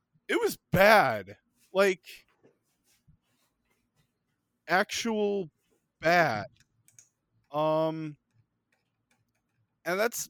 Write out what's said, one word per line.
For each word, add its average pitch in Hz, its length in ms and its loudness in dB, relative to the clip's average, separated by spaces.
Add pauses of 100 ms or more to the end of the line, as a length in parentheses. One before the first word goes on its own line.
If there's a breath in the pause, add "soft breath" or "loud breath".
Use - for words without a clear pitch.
(280)
it 285 100 -2
was 440 200 -4 (140)
bad. 139 640 2 (360)
Like, 196 300 0 (2750)
actual 202 800 -2 (540)
bad. 156 460 2 (1000)
Um, 156 680 -2 (1700)
and 175 120 -4
that's 233 320 -4